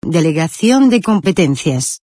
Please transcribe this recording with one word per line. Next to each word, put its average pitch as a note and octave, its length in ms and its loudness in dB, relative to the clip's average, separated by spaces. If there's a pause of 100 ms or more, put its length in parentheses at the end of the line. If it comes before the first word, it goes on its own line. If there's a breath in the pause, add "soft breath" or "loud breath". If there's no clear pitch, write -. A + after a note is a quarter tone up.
Delegación E3 880 2
de A#3 100 2
competencias. D#3+ 1040 -2